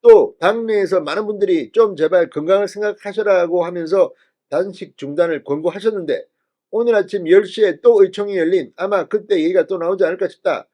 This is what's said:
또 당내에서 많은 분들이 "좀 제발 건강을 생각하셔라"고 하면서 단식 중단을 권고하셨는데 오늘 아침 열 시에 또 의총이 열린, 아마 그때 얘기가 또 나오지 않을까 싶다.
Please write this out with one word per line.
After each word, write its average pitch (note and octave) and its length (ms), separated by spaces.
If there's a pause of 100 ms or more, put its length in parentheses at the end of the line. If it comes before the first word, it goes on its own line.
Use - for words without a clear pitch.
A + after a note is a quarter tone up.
또 A3 380
당내에서 G3+ 600
많은 E3 260
분들이 F#3+ 460
"좀 G#3+ 220
제발 D#3 360
건강을 F#3+ 380
생각하셔라"고 G3+ 960
하면서 F3 500 (340)
단식 F3+ 480
중단을 D3+ 480
권고하셨는데 E3+ 800 (440)
오늘 A#3 240
아침 F#3+ 340
열 G3 160
시에 G3 360
또 A3+ 220
의총이 G3+ 340
열린, E3 400
아마 F#3 320
그때 G#3 340
얘기가 E3+ 240
또 F#3+ 100
나오지 F3+ 280
않을까 F3 240
싶다. - 460